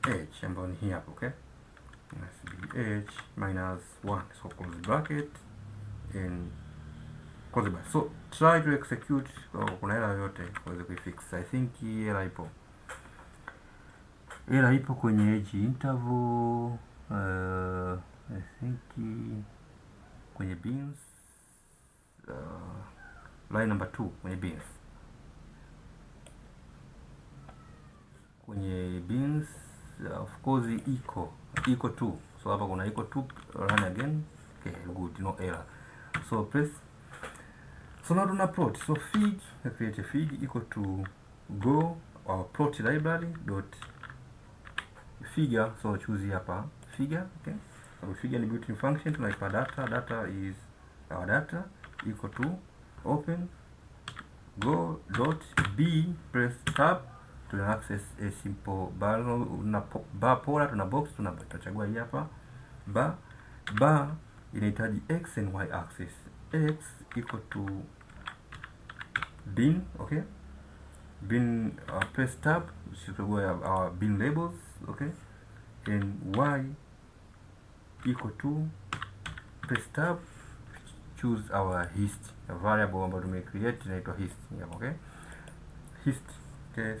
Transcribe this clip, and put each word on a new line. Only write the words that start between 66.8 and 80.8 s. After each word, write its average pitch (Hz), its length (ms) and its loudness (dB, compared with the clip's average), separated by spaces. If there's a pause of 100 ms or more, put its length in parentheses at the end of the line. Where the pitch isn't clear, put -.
equal 117 240 -2 (100)
to 101 160 -2 (1900)
bin, 156 280 8 (180)
okay? 147 220 0 (1040)
Bin, 117 460 4 (160)
uh, 95 240 0
press 131 240 2
tab, 165 260 4 (560)
our 95 720 2
bin 101 280 4
labels, 156 360 4 (340)
okay? 156 220 -2 (760)
And 98 500 0
y 139 280 4 (1400)
equal 123 320 0
to, 151 300 0 (920)
press - 200 0 (100)
tab, 175 280 2 (1000)